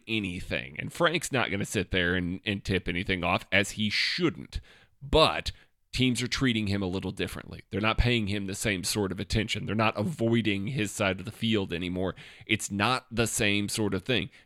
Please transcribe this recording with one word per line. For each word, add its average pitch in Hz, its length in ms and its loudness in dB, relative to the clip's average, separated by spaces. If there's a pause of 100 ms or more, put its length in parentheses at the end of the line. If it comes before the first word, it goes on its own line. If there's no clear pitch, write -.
anything. 90 720 -4
And - 120 -6
Frank's 165 400 0
not 117 200 2
gonna 98 140 -2
sit - 260 -2
there 90 240 4
and, 90 300 -2
and 101 180 -2
tip 92 240 0
anything 90 360 -2
off, 87 280 2
as 98 200 4
he 107 180 -2
shouldn't. - 720 -2 (400)
But 135 500 2 (400)
teams 127 300 2
are 123 60 -2
treating 110 400 0
him 101 140 0
a 95 60 0
little 92 240 -4
differently. - 580 -8
They're 98 120 -2
not 110 160 4
paying 117 300 4
him 101 180 -2
the 98 100 -6
same 98 300 0
sort 98 260 0
of 92 80 -6
attention. 104 460 0
They're 98 100 -2
not 110 220 2
avoiding 110 720 0
his 107 240 -2
side 95 280 0
of 92 60 -10
the 110 60 -8
field 107 420 0
anymore. 90 420 -2 (300)
It's - 260 0
not 110 400 0
the 113 160 0
same 101 400 2
sort 101 260 0
of 92 100 -2
thing. 113 260 0 (160)